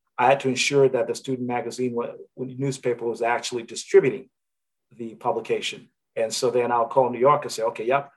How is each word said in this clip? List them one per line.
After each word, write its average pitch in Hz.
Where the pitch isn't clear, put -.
I 123
had 139
to 135
ensure 135
that 120
the 117
student 123
magazine, 120
wa-, 117
newspaper 131
was 113
actually 117
distributing 113
the 113
publication. 113
And 110
so 123
then 120
I'll 117
call 123
New 120
York 143
and 120
say, 110
"Okay, 110
yep, 135